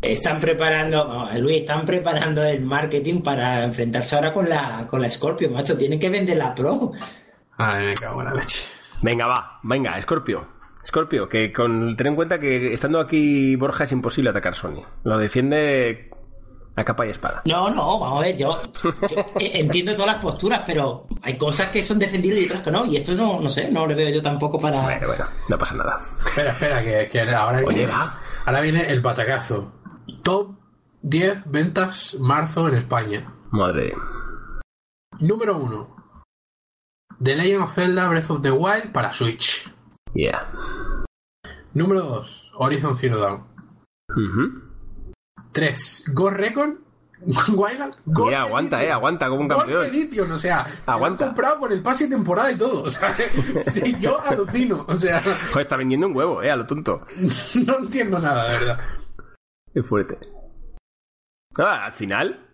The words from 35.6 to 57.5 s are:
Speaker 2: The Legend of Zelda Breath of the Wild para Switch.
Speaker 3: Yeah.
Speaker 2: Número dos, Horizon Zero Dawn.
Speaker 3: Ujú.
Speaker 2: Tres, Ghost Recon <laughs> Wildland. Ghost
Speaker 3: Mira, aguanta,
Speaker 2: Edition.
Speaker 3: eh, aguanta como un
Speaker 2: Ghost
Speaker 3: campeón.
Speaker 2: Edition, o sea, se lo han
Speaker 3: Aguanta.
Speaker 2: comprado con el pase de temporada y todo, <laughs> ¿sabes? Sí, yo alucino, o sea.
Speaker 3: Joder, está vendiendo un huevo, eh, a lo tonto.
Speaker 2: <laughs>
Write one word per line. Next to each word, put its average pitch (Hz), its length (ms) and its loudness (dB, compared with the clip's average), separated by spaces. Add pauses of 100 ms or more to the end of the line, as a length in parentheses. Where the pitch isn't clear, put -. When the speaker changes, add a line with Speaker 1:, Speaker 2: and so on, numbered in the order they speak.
Speaker 2:
The 131 120 4
Legend 185 280 2
of - 120 -6
Zelda 180 340 2
Breath 165 220 0
of 143 120 0
the 139 80 4
Wild 196 420 2
para 113 200 -2
Switch. - 540 -2 (460)
Speaker 3:
Yeah. - 380 0 (1200)
Speaker 2:
Número 185 300 2
dos, - 560 -8
Horizon 135 380 0
Zero 117 220 0
Dawn. 101 280 -2 (640)
Speaker 3:
Ujú. - 1040 -4 (400)
Speaker 2:
Tres, - 600 -2
Ghost 190 240 2
Recon 247 420 0 (400)
<laughs> 180 80 -8 (280)
Wildland. 254 400 0 (100)
Ghost 156 240 4
Speaker 3:
Mira, 139 140 2
aguanta, 135 340 0
Speaker 2:
Edition. 151 140 2
Speaker 3:
eh, - 20 2
aguanta 139 360 2
como 135 140 0
un 143 60 0
Speaker 2:
Ghost 277 120 4
Speaker 3:
campeón. 165 260 2
Speaker 2:
Edition, 254 460 0
o 160 60 -4
sea, 160 280 0
se - 40 -10
lo - 220 -4
han - 40 4
Speaker 3:
Aguanta. 165 300 0
Speaker 2:
comprado 285 340 2
con 240 120 0
el 185 100 0
pase 254 220 2
de 262 120 0
temporada 208 360 2
y 190 60 -4
todo, 208 320 0
<laughs> - 0 -
¿sabes? 202 420 0 (360)
Sí, 135 320 0
yo - 200 2
alucino, 220 640 0
o - 100 0
sea. 170 260 2
Speaker 3:
Joder, 175 400 0
está 139 140 -2
vendiendo 131 320 2
un 156 80 0
huevo, 135 260 2
eh, 139 80 2
a 139 60 4
lo 117 100 -4
tonto. 143 340 -2 (300)
Speaker 2:
<laughs> - 360 0